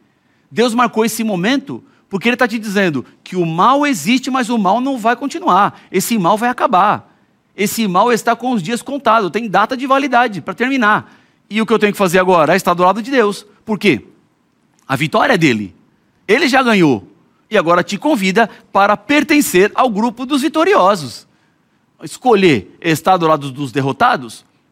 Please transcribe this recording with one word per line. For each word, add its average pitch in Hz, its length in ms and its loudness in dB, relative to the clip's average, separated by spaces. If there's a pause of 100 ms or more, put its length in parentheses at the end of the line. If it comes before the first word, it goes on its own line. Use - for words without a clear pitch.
(500)
Deus 214 240 0
marcou 226 300 2
esse 233 180 -4
momento 208 640 -4 (240)
porque 196 200 -4
ele 247 80 0
tá 240 120 0
te 226 100 -6
dizendo 190 460 -2 (180)
que - 140 -12
o 175 80 0
mal 214 420 2
existe, 247 440 -2
mas 254 180 -2
o 240 80 -2
mal 202 240 0
não 269 160 -4
vai 226 180 -2
continuar. 240 680 -2 (120)
Esse 190 260 -2
mal 190 200 2
vai 240 100 -2
acabar. 208 680 0 (400)
Esse 208 320 -4
mal 196 260 2
está 233 220 0
com 240 180 -6
os 214 100 -2
dias 220 180 -6
contados, 226 500 -2
tem 220 180 -6
data 202 280 0
de 254 100 -8
validade 254 540 0
pra 185 140 -10
terminar. 226 580 0 (380)
E 208 100 -2
o 214 60 0
que 233 60 -2
eu 214 60 4
tenho 208 140 2
que - 60 -8
fazer 185 200 2
agora? 180 360 4
É - 20 4
estar 185 160 0
do 175 120 0
lado 196 180 2
de 226 80 -10
Deus. 208 340 0 (200)
Por 214 140 -4
quê? 147 280 0 (800)
A 135 100 -4
vitória 214 380 0
é 190 40 2
dele. 110 360 -2 (520)
Ele 269 220 2
já 262 140 2
ganhou. 170 440 2 (440)
E 214 80 0
agora 175 240 2
te 190 160 -8
convida 208 500 0 (240)
para 202 240 2
pertencer 285 800 2
ao 262 160 2
grupo 226 340 -4
dos 262 180 -2
vitoriosos. 214 840 0 (760)
Escolher 180 800 0
estar 175 360 0
do 170 100 0
lado 147 240 0
dos 127 220 -10
derrotados 139 720 -2 (260)